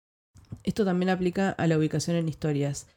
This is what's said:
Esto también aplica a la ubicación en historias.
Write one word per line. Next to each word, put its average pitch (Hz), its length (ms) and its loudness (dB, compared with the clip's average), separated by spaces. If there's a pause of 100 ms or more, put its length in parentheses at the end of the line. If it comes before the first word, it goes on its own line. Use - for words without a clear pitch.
(640)
Esto 202 220 0
también 180 260 2
aplica 185 400 0
a - 160 -2
la 160 120 4
ubicación 156 380 0
en 165 120 0
historias. 143 580 -2 (100)